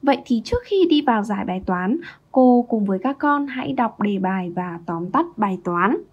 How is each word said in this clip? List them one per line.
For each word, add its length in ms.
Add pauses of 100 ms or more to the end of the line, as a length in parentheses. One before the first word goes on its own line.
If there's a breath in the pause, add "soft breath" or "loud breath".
Vậy 240
thì 180
trước 200
khi 260
đi 120
vào 200
giải 220
bài 220
toán, 320 (340 loud breath)
cô 360
cùng 160
với 140
các 200
con 280
hãy 260
đọc 280
đề 180
bài 380
và 300
tóm 240
tắt 160 (100)
bài 280
toán. 320 (160)